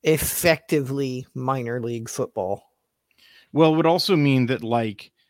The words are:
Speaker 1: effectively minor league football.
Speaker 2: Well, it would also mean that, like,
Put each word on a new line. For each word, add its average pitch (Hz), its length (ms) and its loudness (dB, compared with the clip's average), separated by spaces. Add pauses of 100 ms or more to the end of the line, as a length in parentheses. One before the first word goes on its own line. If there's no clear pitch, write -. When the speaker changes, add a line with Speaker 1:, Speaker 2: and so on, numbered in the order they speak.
Speaker 1:
effectively 139 1300 0
minor 127 480 -4
league 117 260 -8
football. 101 560 -6 (880)
Speaker 2:
Well, 160 220 4
it 156 40 2
would 160 80 2
also 175 300 2
mean 139 300 4
that, 117 180 -2
like, 113 480 -4 (180)